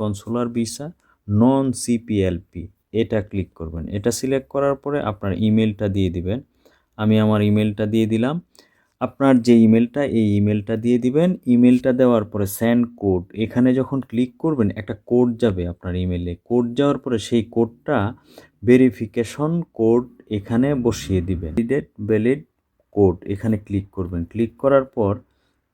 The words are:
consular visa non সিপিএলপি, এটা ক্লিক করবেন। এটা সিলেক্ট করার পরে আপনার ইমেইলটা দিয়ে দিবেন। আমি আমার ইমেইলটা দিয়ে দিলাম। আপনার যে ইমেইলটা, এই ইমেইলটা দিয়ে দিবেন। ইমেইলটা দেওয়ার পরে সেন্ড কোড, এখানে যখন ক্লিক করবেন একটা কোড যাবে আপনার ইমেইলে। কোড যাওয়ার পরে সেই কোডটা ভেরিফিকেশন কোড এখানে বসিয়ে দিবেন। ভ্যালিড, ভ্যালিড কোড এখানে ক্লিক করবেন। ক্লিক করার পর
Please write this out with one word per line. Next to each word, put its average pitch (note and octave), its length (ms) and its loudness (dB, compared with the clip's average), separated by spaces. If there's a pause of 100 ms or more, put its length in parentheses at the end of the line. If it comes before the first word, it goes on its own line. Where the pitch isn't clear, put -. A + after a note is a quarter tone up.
consular A2+ 520 -4
visa A#2+ 380 -6 (380)
non B2+ 440 2
সিপিএলপি, G2 960 -4 (240)
এটা A2 300 -2
ক্লিক G2 320 -8
করবেন। D#2+ 340 -10
এটা G#2 240 -2
সিলেক্ট C3 360 -4
করার C#3 280 -2
পরে C#3+ 260 -6
আপনার G2+ 320 -4
ইমেইলটা G#2+ 540 0
দিয়ে F#2+ 220 0
দিবেন। F2+ 320 -6 (560)
আমি G#2+ 220 2
আমার G#2+ 220 2
ইমেইলটা G#2+ 440 0
দিয়ে A2 200 2
দিলাম। A#2+ 360 -2 (580)
আপনার C3 420 2
যে A#2 160 6
ইমেইলটা, A2+ 460 4
এই G#2+ 320 0
ইমেইলটা G#2 420 0
দিয়ে A#2+ 200 0
দিবেন। D3 480 0
ইমেইলটা B2 480 4
দেওয়ার B2 320 2
পরে G2+ 220 -4
সেন্ড A#2 400 0 (100)
কোড, F#2 260 0 (100)
এখানে B2 420 0
যখন C3 260 -2
ক্লিক B2 360 -4
করবেন C3 380 0
একটা G#2+ 200 -8 (100)
কোড A#2+ 320 2
যাবে F#2 300 0
আপনার F2 280 -8
ইমেইলে। F2 480 -4
কোড A#2+ 320 -2
যাওয়ার C#3+ 220 2
পরে B2 220 -4
সেই A#2 240 -2
কোডটা A#2 720 -2 (500)
ভেরিফিকেশন B2+ 960 2 (120)
কোড A#2 360 2 (200)
এখানে A#2 460 -2
বসিয়ে A2 460 -2
দিবেন। E2 320 -6
ভ্যালিড, A#2+ 320 -2 (160)
ভ্যালিড A2 420 0 (480)
কোড F#2 340 2
এখানে G#2+ 320 -4
ক্লিক G2 320 -6
করবেন। F2 360 -6
ক্লিক A2+ 320 -4
করার C3+ 280 2
পর A2 340 -2 (540)